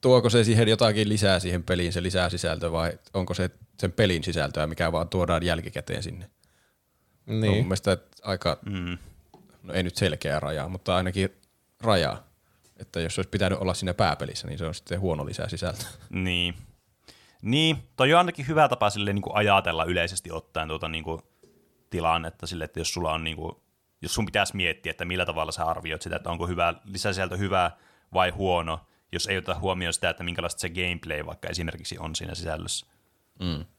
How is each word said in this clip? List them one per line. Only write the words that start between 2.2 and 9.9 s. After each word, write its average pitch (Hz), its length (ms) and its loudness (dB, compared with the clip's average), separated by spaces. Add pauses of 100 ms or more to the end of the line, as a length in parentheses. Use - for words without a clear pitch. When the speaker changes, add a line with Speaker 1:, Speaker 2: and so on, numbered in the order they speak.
Speaker 1:
sisältö, 85 420 -2
vai 82 200 0 (220)
onko 92 200 -2
se 90 160 0 (280)
sen 90 140 0
pelin 90 320 2
sisältöä, 76 420 -2
mikä 82 260 0
vaan 82 160 0
tuodaan 87 340 2
jälkikäteen 82 600 -4
sinne? 90 280 -12 (960)
Speaker 2:
Niin. 110 140 -2
Speaker 1:
No, 104 160 4
mun 107 80 4
mielestä 92 320 2 (260)
aika, 92 440 -2
Speaker 3:
Mm. 90 320 -6 (640)
Speaker 1:
no - 100 -14
ei 92 100 0
nyt 87 140 -2